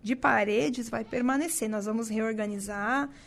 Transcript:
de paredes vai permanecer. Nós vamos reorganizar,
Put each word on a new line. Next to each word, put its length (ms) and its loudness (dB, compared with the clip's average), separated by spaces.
de 140 -2
paredes 720 2
vai 160 -4
permanecer. 640 0
Nós 180 -2
vamos 220 -2
reorganizar, 1000 -2